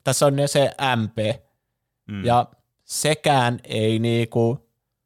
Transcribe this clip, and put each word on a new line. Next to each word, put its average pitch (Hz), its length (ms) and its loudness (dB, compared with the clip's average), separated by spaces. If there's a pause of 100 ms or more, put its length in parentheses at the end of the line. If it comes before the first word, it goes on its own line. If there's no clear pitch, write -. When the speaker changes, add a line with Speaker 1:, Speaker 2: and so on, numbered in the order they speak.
Speaker 1:
tässä 135 220 0
on 139 100 4
ne 143 120 0
se 139 240 2 (240)
M 110 140 -2
P. - 80 -10 (880)
Speaker 2:
Mm. 101 180 -8
Speaker 1:
Ja 120 220 2 (360)
sekään 135 800 0
ei 113 360 0
niinku, 117 680 0 (360)